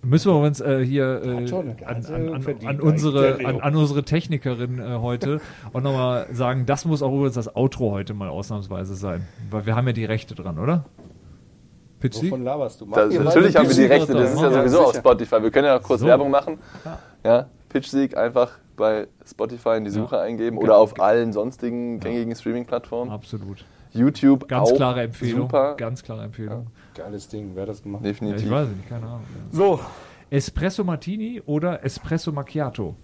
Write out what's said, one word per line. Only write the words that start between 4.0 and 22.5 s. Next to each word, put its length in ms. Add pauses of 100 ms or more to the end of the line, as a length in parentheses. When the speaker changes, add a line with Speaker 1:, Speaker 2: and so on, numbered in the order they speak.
Speaker 1:
Technikerin, 760
äh, 220
heute 400 (320)
auch 80
nochmal 520
sagen, 340
das 180
muss 180
auch 100
übrigens 220
das 220
Outro 340
heute 240
mal 140
ausnahmsweise 640
sein, 320 (240)
weil 160
wir 80
haben 140
ja 40
die 120
Rechte 320
dran, 240
oder? 240 (1120)
Pitch 160
Sieg? 160
Speaker 2:
Wovon 140
laberst 360
du? 60
Mach 100
Speaker 3:
Da, 120
Speaker 2:
ihr 160
Speaker 3:
natürlich 320
Speaker 2:
weiter. 20
Speaker 3:
haben 120
wir 40
die 60
Speaker 1:
Pitch 80
Sieg 20
Speaker 3:
Rechte, 240
das 200
ist 60
ja 100
Speaker 1:
dran. 100
Speaker 3:
sowieso 160
Speaker 2:
Ja, 80
Speaker 3:
auf 80
Speaker 2:
sicher. 80
Speaker 3:
Spotify. 420
Wir 80
können 160
ja 140
kurz 200
Speaker 1:
So. 60
Speaker 3:
Werbung 240
machen. 280 (260)
Speaker 1:
Ja. 140 (260)
Speaker 3:
Ja, 220 (220)
Pitch 200
Sieg 280
einfach 360 (240)
bei 320 (200)
Spotify 500
in 60
die 60
Speaker 1:
Ja. 60
Speaker 3:
Suche 240
eingeben 380
Speaker 1:
Ja. 40
Speaker 3:
oder 160
auf 220
allen 320
sonstigen 600
Speaker 1:
Ja. 100
Speaker 3:
gängigen 320
Streaming-Plattformen. 720